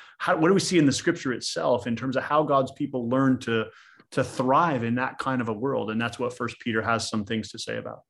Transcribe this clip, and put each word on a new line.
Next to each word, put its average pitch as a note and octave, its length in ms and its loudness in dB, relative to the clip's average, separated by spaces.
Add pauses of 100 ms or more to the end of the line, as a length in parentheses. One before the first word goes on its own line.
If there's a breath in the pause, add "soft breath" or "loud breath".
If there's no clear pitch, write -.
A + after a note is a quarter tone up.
(180 loud breath)
How, F3 180 0
what D#3+ 120 4
do G3 60 8
we F#3 60 4
see - 160 2
in D3+ 80 6
the C#3 80 6
scripture E3 400 -2
itself C3 540 0
in A2+ 100 -2
terms B2+ 180 -4
of B2+ 100 -2
how D3+ 180 2
God's C3+ 300 2
people C3+ 360 -4
learn C3 320 4
to, A2+ 280 -2 (420 loud breath)
to C3+ 120 0
thrive C3 640 2
in A#2 120 0
that B2+ 200 -4
kind C3 240 -2
of A#2 80 -4
a A2 60 0
world? A2+ 360 -4
And A2 80 -2
that's A#2 200 -4
what - 180 -4
First A#2 240 -8
Peter A2 220 0
has A2+ 260 0
some G#2+ 160 -2
things A2 280 -4
to A2+ 60 -14
say A2+ 200 -6
about. A2+ 320 -12